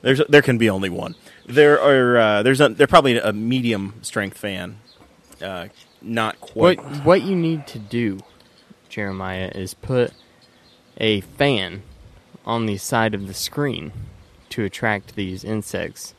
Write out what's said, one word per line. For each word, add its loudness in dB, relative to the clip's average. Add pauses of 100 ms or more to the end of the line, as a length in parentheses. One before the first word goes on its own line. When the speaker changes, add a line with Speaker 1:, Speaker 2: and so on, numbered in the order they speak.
Speaker 1:
There's, 2
there 8
can 0
be 4
only -2
one. -8 (300)
There 6
are, 4
uh, 4
there's 4
a, 6
they're 4
probably 6
a 0
medium -2
strength -6
fan. -10 (640)
Uh, -10 (340)
not -4
quite. 0
Speaker 2:
What, -10
what 6
you -2
need -2
to -16
do, -4 (680)
Jeremiah, -8
is -10
put -2 (840)
a 0
fan -2 (600)
on -4
the -2
side -2
of -10
the -14
screen -6 (580)
to -6
attract -4
these -8
insects -8